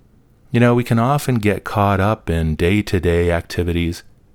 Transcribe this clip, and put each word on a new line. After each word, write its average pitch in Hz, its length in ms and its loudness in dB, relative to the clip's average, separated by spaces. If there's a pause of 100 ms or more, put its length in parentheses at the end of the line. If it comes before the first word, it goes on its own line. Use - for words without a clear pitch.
(520)
You 117 80 2
know, 120 140 6
we 120 100 0
can 117 160 0
often 131 360 0
get 104 280 0
caught 101 360 0
up 104 300 -2
in 80 260 -2
day-to-day 87 760 0
activities, 85 720 -4 (320)